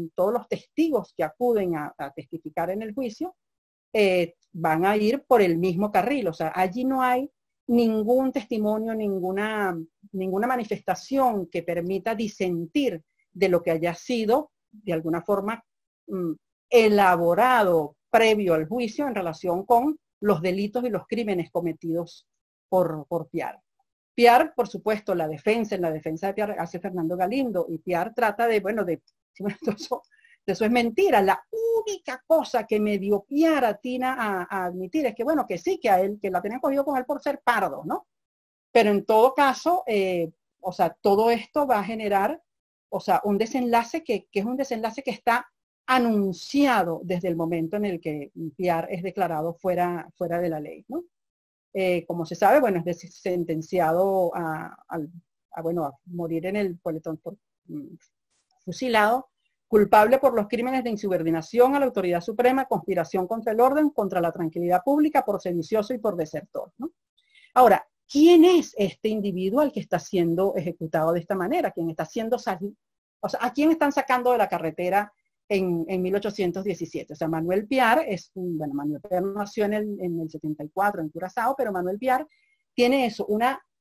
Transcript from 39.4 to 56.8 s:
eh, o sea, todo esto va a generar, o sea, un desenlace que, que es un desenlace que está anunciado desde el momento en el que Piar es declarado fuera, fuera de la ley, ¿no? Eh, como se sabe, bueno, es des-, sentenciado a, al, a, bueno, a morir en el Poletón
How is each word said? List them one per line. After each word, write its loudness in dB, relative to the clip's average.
eh, -2
o -8
sea, -2
todo 4
esto -2
va 2
a -4
generar, -2
o -6
sea, 2
un 2
desenlace 0
que, -6
que -2
es -4
un -4
desenlace -6
que -6
está -2
anunciado 0
desde -4
el -2
momento -2
en -2
el -4
que -8
Piar -2
es -8
declarado -4
fuera, -4
fuera -4
de -2
la -4
ley, -14
¿no? -10
Eh, 0
como -6
se -12
sabe, 6
bueno, 0
es -6
des-, -8
sentenciado 0
a, -8
al, -8
a, -12
bueno, -2
a -6
morir -4
en -4
el -2
Poletón -6